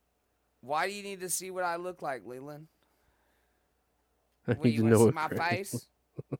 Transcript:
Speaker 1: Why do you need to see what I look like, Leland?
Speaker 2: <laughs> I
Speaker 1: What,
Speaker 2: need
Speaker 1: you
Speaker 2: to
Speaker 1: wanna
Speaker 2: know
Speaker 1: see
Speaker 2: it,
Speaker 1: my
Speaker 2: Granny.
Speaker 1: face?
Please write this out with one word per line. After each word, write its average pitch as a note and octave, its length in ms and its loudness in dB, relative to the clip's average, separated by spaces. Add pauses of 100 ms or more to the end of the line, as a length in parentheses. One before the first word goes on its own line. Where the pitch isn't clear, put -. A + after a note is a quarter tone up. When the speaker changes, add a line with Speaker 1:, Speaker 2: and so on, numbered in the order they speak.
(640)
Speaker 1:
Why D3+ 260 -2
do G3+ 60 -6
you G3+ 80 -8
need G3 180 -10
to F#3 80 -6
see F#3 220 -4
what F3+ 140 -4
I E3+ 120 -2
look F3 240 -8
like, C3+ 240 -6
Leland? C#3+ 480 -14
Speaker 2:
<laughs> - 1700 -20
I B2 60 0
Speaker 1:
What, - 120 0
Speaker 2:
need A#2 100 6
Speaker 1:
you - 40 0
Speaker 2:
to A2+ 60 4
Speaker 1:
wanna A2+ 120 8
Speaker 2:
know A2+ 80 8
Speaker 1:
see A2 40 8
Speaker 2:
it, A#2 60 4
Speaker 1:
my D#3 140 -2
Speaker 2:
Granny. F3 280 0
Speaker 1:
face? - 300 -8 (540)